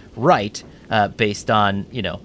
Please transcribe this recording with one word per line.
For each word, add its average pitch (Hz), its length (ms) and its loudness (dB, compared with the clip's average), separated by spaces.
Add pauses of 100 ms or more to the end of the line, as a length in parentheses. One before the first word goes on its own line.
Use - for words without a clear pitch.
(160)
right, 117 480 2 (260)
uh, 107 180 2
based 104 420 -2
on, 101 420 2
you 123 100 -6
know, 90 240 -6